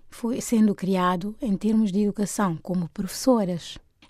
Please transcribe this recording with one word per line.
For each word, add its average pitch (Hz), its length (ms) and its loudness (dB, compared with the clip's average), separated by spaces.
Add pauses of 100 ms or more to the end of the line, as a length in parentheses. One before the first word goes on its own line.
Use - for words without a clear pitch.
foi - 320 -6
sendo 214 320 4
criado 185 680 0
em 208 140 0
termos 220 360 2
de 202 100 2
educação, 196 600 -2
como 180 280 -4
professoras, 190 880 -2 (320)